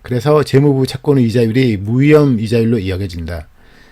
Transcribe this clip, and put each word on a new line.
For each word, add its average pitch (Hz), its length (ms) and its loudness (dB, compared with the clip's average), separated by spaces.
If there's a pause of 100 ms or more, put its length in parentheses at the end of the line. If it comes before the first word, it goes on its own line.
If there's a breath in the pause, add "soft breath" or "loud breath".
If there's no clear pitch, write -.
그래서 147 400 0
재무부 135 420 2
채권의 135 400 0
이자율이 113 520 0
무위험 131 640 2
이자율로 113 480 -2
여겨진다. 87 600 -8 (440 soft breath)